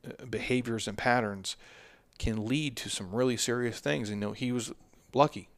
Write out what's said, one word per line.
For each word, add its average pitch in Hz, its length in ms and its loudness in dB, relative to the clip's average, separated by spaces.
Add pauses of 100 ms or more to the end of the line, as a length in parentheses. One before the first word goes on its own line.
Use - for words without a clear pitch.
uh, 131 200 -14
behaviors 117 600 -2
and 101 100 -6
patterns 107 600 0 (640)
can 107 260 0
lead 135 320 0
to - 140 -8
some 95 240 -6
really 123 240 2
serious 120 420 0
things. 139 300 0
And, 101 100 -4
you 104 80 -2
know, 101 60 -4
he 123 180 -2
was 120 200 -2 (420)
lucky. 131 440 4